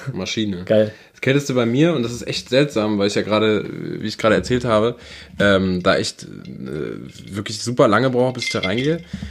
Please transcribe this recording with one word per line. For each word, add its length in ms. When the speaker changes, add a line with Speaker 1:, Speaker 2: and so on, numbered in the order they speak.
Speaker 1:
Maschine. 500
Speaker 2:
Geil. 280
Speaker 1:
Das 80
Kälteste 320
bei 140
mir, 260
und 100
das 100
ist 140
echt 220
seltsam, 500
weil 100
ich 60
ja 60
gerade, 460
wie 60
ich 100
gerade 180
erzählt 300
habe, 320
ähm, 440
da 140
echt, 260
äh, 1120
wirklich 260
super 240
lange 220
brauche, 240
bis 120
ich 60
da 100
reingehe. 420